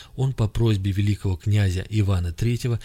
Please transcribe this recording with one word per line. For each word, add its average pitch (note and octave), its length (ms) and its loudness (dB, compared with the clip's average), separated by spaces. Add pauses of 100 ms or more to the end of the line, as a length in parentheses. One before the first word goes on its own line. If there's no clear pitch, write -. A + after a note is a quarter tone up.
(160)
он C3 180 -2
по A2 140 0
просьбе G#2 440 0
великого G2+ 460 0
князя G2+ 520 0
Ивана F#2+ 440 0
Третьего A#2 520 -2